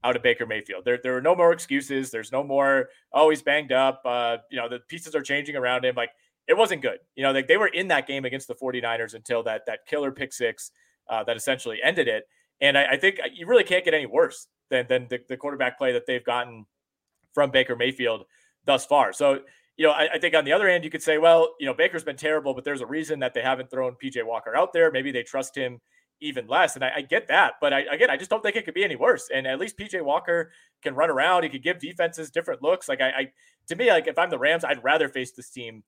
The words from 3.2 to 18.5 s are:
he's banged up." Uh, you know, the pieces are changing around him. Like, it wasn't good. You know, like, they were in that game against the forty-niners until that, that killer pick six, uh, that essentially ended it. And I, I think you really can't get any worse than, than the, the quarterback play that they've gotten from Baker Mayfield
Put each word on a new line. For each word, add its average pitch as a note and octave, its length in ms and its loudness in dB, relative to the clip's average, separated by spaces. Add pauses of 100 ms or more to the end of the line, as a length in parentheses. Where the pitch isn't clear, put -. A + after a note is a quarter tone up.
he's D3+ 120 -2
banged C#3+ 300 0
up." C3 320 2
Uh, A#2+ 320 -2 (140)
you C3+ 80 -8
know, A#2+ 100 -6
the A#2+ 120 -10
pieces E3 340 -16
are D3 80 -2
changing C#3+ 340 -4
around B2+ 280 -2
him. B2+ 120 0
Like, A#2 140 -4 (360)
it F#3 100 4
wasn't G3 240 2
good. B2 180 -4 (180)
You C3+ 80 -6
know, C#3 80 4
like, C3+ 160 -2
they E3+ 80 8
were G#3 100 2
in F3+ 220 -2
that D3 180 2
game C#3 180 -6
against C3 220 -6
the B2 80 -10
forty-niners A#2 600 -6
until A#2 280 -4
that, A2 240 -6
that A2 200 -8
killer C#3+ 260 -4
pick A2+ 200 -10
six, - 380 -4 (380)
uh, A2 160 -4
that A2+ 120 -2
essentially A#2+ 460 -4
ended D3 260 0
it. A2 200 -4 (320)
And C#3 180 4
I, C#3 140 2
I C#3 40 0
think F#3+ 220 0 (160)
you E3 120 -14
really A3 180 6
can't F3+ 200 0
get D#3+ 100 6
any D3 120 0
worse A#2+ 400 0 (240)
than, B2 180 0
than B2 200 0
the, B2 100 -4 (100)
the C3 80 -8
quarterback C3+ 400 -4
play C3 160 0
that A#2+ 140 -2
they've B2+ 180 -4
gotten A#2+ 420 -4 (680)
from C#3+ 160 2
Baker B2+ 240 2
Mayfield A#2+ 520 -2 (380)